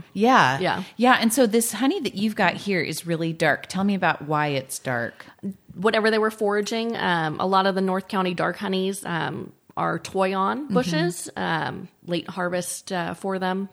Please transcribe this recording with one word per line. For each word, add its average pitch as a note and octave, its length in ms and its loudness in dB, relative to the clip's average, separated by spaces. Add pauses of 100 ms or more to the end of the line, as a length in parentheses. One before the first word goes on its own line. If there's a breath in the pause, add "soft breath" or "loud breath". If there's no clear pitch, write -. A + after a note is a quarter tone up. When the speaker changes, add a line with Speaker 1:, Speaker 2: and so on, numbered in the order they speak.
(140)
Speaker 1:
Yeah. F#3+ 460 6
Speaker 2:
Yeah. F3+ 240 0 (140)
Speaker 1:
Yeah. B3 220 6
And A3+ 140 2
so B3+ 140 6
this A3+ 240 2
honey C4+ 300 0
that A#3 140 -4
you've G#3 200 -2
got F3+ 200 2
here F#3+ 260 -2
is D#3 260 -4
really E3 240 0
dark. E3 360 2
Tell F#3+ 180 -2
me G3+ 100 2
about E3+ 280 0
why D3+ 240 0
it's C#3 320 -4
dark. A#2+ 460 -4 (480)
Speaker 2:
Whatever A3 380 2
they A3 80 2
were G#3+ 120 2
foraging, A3 680 -2
um, E3 420 0
a - 80 0
lot F#3+ 200 4
of F#3+ 80 2
the F#3 60 0
North F#3+ 280 -2
County F#3 240 0
dark F3 240 -2
honeys, F#3+ 480 -4
um, D3 480 -6 (240)
are E3 220 -2
toyon G3 680 0
Speaker 1:
Mm-hmm. A#3 80 -4
Speaker 2:
bushes, F3 600 0
um, E3+ 540 -4 (160)
late F3 240 -4
harvest, F3+ 640 -4
uh, F3 200 -4
for F#3+ 260 -4
them, F#3+ 340 -2